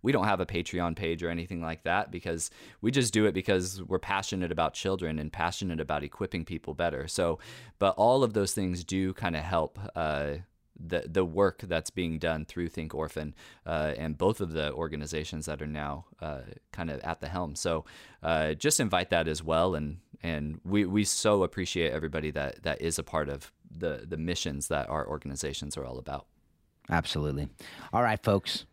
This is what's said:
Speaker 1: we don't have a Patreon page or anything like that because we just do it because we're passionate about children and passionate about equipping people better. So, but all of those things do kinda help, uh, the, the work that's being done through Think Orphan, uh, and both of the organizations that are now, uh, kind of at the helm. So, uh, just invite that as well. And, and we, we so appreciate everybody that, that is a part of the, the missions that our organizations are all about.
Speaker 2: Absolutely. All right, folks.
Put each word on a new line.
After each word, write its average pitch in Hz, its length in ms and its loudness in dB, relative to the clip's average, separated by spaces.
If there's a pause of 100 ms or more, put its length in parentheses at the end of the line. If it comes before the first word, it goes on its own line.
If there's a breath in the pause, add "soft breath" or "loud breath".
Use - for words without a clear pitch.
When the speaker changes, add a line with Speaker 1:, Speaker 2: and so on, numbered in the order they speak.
Speaker 1:
we 120 80 4
don't 110 140 6
have 98 160 4
a 90 40 2
Patreon 87 520 0
page 85 260 -2
or 85 80 0
anything 85 320 -4
like 80 220 -6
that 90 260 2
because 85 400 -4 (300 loud breath)
we 110 100 2
just 127 240 4
do 107 120 8
it 101 60 6
because 92 520 2
we're 92 160 0
passionate 98 500 -2
about 80 240 2
children 90 460 -2
and 76 120 -6
passionate 85 480 -2
about 73 220 0
equipping 82 420 -6
people 80 300 -8
better. 76 320 -2
So, 82 320 0 (400 loud breath)
but 98 180 4
all 127 280 6
of 110 80 2
those 101 200 2
things 90 300 0
do 95 320 0
kinda 85 260 -2
help, 82 380 0 (160)
uh, 73 440 0 (420)
the, 85 280 -2
the 90 160 4
work 87 420 2
that's 82 240 -2
being 82 280 -2
done 80 260 0
through 87 240 -4
Think 78 260 -8
Orphan, 76 400 -4 (320 loud breath)
uh, 78 300 0
and 76 220 -4
both 101 220 4
of 85 120 -2
the 76 200 0
organizations 78 760 -4
that 73 140 -6
are 76 60 -6
now, 73 400 -6 (140)
uh, 76 220 -8 (300)
kind 82 180 -6
of 69 100 -6
at 80 200 -6
the - 80 -8
helm. 85 260 -4
So, 82 300 0 (380 loud breath)
uh, 78 320 2
just 139 240 2
invite 92 320 2
that 82 160 4
as 78 160 -2
well. 82 320 4
And, 76 240 -4 (240)
and 78 420 -4
we, 101 200 4
we 101 200 2
so 104 380 4
appreciate 85 500 0
everybody 78 380 -2
that, 71 320 -4
that 76 180 -2
is 82 160 0
a 80 60 -4
part 78 260 -2
of 69 240 -8 (240)
the, 80 320 -4
the 85 80 -4
missions 78 520 -2
that 73 200 0
our 76 180 -2
organizations 71 680 -6
are 69 80 -6
all 62 140 -8
about. 69 280 -8 (640)
Speaker 2:
Absolutely. 73 600 0 (440 loud breath)
All 120 100 4
right, 110 200 2
folks. - 500 2